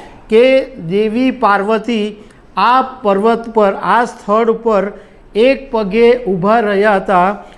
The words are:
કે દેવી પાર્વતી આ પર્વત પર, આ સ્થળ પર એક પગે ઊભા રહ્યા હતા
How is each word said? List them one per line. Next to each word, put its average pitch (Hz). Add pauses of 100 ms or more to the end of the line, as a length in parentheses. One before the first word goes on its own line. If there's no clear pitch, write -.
(300)
કે 262 (100)
દેવી 214
પાર્વતી 214 (340)
આ 240
પર્વત 226
પર, 208
આ 214
સ્થળ 226
પર 214 (440)
એક 254
પગે 233
ઊભા 196
રહ્યા 208
હતા 196 (140)